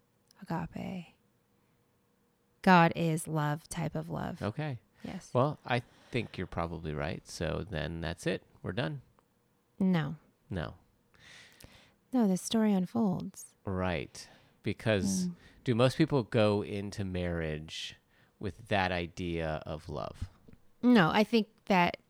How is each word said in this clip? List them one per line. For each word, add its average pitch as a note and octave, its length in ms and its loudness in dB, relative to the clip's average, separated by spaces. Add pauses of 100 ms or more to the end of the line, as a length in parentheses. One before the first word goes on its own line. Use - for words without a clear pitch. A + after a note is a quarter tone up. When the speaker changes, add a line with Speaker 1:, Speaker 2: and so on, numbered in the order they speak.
(480)
Speaker 1:
agape. F3+ 600 -8 (1500)
God E3+ 340 8
is E3 320 0
love D3 420 -2
type D#3+ 260 -4
of D#3+ 140 -8
love. - 320 -6
Speaker 2:
Okay. B2+ 360 -4 (260)
Speaker 1:
Yes. - 300 -12
Speaker 2:
Well, C3+ 240 2 (100)
I B2 140 0 (300)
think A2 260 -4
you're F2+ 100 -6
probably E2 460 -4
right. D2 340 -4
So D#2+ 420 -4
then D#2+ 320 -6
that's E2 240 -6
it. F3+ 160 -2 (200)
We're - 100 -6
done. C3+ 300 -4 (800)
Speaker 1:
No. E3+ 360 0 (340)
Speaker 2:
No. D#2 260 -6 (1400)
Speaker 1:
No, A#3+ 140 4
the F#3 100 4
story G#3+ 360 2
unfolds. F#3+ 720 0 (200)
Speaker 2:
Right. F#2 640 -2 (340)
Because G2+ 680 0
Speaker 1:
Mm. F3 40 -6 (340)
Speaker 2:
do B2+ 100 2
most B2+ 220 4
people C#3+ 260 2
go G#2+ 400 4
into G2+ 400 -6
marriage E2+ 920 -4 (440)
with - 300 -10
that F#2+ 220 2
idea E2+ 760 -2
of D#2 240 -10
love? - 400 -8 (520)
Speaker 1:
No, A#3 300 8
I G#3+ 120 4
think A3 240 0 (180)
that, F3+ 320 4 (120)